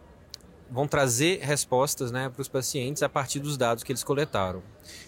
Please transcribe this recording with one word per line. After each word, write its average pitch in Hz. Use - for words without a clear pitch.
vão 131
trazer 143
respostas, 135
né, 131
pros 131
pacientes 135
a 143
partir 139
dos 143
dados 117
que -
eles 123
coletaram. 101